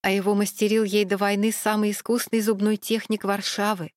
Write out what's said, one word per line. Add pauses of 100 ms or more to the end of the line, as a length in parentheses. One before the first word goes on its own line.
А
его
мастерил
ей
до
войны
самый
искусный
зубной
техник
Варшавы